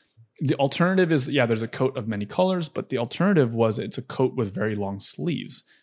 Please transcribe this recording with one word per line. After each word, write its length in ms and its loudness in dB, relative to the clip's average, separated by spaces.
The 140 0
alternative 560 2
is, 160 2
yeah, 180 2
there's 180 0
a 40 -6
coat 300 -2
of 100 -6
many 180 -4
colors, 440 0
but 180 -8
the 100 -4
alternative 560 2
was 240 2
it's 200 -6
a 40 -8
coat 360 0
with 160 -2
very 200 -2
long 280 -4
sleeves. 640 -8